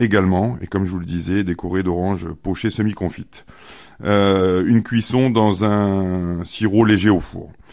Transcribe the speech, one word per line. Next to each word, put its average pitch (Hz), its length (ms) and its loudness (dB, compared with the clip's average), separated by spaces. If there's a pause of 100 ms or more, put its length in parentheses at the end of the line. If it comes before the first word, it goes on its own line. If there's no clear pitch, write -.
également, 101 600 2
et 92 60 -12
comme 95 180 -2
je 90 60 -4
vous 92 80 -6
le 85 80 -8
disais, 87 380 -2
décorée 90 380 -4
d'oranges 90 460 -2 (140)
pochées 95 260 -2
semi-confites. 98 800 -6 (580)
Euh, 95 640 2
une 113 160 4
cuisson 123 480 0
dans 107 340 2
un 92 800 0
sirop 107 400 0
léger 107 240 4
au 98 100 6
four. - 340 -12 (200)